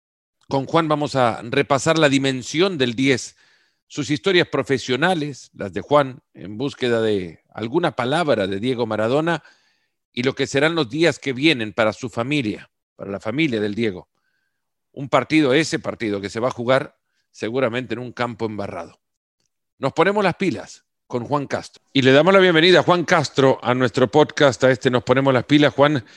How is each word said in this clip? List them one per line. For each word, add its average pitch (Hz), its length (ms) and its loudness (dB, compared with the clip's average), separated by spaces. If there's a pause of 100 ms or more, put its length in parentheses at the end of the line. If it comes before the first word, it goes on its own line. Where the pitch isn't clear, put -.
(460)
Con 139 200 -2
Juan 165 200 2
vamos 147 300 -2
a 120 260 2
repasar 139 560 0
la 156 100 4
dimensión 135 720 -2
del 123 160 0
diez, 135 420 -2 (520)
sus 135 200 -10
historias 165 380 0
profesionales, 143 1080 -4
las 95 200 -10
de 95 80 -6
Juan, 139 400 0 (120)
en 101 240 -16
búsqueda 120 460 -2
de 95 380 -2 (120)
alguna 143 440 -4
palabra 127 500 0
de 98 140 -6
Diego 120 260 -2
Maradona, 131 560 -2 (680)
y 123 100 -6
lo 131 140 -2
que 139 100 -2
serán 156 300 0
los 147 120 -2
días 156 300 0
que 139 140 -6
vienen 123 400 -2
para 107 200 0
su - 160 -10
familia, 120 640 -6 (240)
para 95 160 -14
la 98 80 -8
familia 120 420 -4
del 104 140 -4
Diego. 101 320 -6 (840)
Un 135 160 -12
partido, 139 460 2
ese 151 260 -2
partido 101 400 -6
que 98 100 -8
se 113 80 -10
va 117 80 -4
a 131 60 -4
jugar 123 420 -2 (420)
seguramente 117 580 -4
en 113 40 -10
un 123 140 -12
campo 120 340 -6
embarrado. 98 540 -10 (800)
Nos 131 120 -4
ponemos 202 300 2
las 180 140 0
pilas - 480 -6 (240)
con 120 160 -6
Juan 139 240 -4
Castro. - 340 -10 (100)
Y 135 100 2
le 131 100 6
damos 156 200 6
la 196 60 8
bienvenida 180 400 6
a 135 60 4
Juan 175 200 2
Castro 135 560 2
a 123 140 0
nuestro 127 320 2
podcast, 147 560 2
a 131 80 6
este 131 180 0
Nos 123 140 2
Ponemos 135 320 2
las 117 80 2
Pilas. 147 320 4
Juan, 143 300 2 (120)